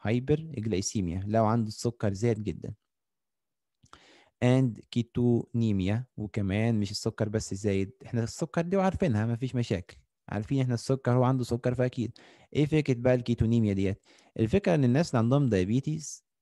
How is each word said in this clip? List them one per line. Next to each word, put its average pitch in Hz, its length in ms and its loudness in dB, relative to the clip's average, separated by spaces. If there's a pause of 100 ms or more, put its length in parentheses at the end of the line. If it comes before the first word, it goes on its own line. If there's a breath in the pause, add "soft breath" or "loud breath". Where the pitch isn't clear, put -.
هايبرجلايسيميا، 110 1300 -2
لو 110 180 2
عنده 113 220 2
السكر 110 460 -4
زاد 107 300 -2
جدًا. 98 300 -8 (1700 loud breath)
And 127 340 2 (120)
كيتونيميا، 117 1120 0 (120)
وكمان 107 640 0
مش 101 120 -2
السكر 107 380 -4
بس 104 240 -4
زايد، 98 380 -2 (140)
إحنا 117 180 -2
السكر - 380 -6
دي 175 160 -2
وعارفينها، 180 480 0
مفيش 117 300 -4
مشاكل. 113 420 -4 (320)
عارفين 120 320 -2
إحنا 123 120 0
السكر، 135 380 -2
هو 123 120 4
عنده 127 200 2
سكر 123 320 -2
فأكيد. 123 420 -2 (360 loud breath)
إيه 147 120 2
فكرة 147 280 2
بقى 123 200 4
الكيتونيميا 117 600 2
ديت؟ 95 320 -2 (340 soft breath)
الفكرة 170 360 2
إن 147 80 4
الناس 131 260 2
اللي 123 100 2
عندهم 127 300 2
دايابيتيز، 120 760 0 (160)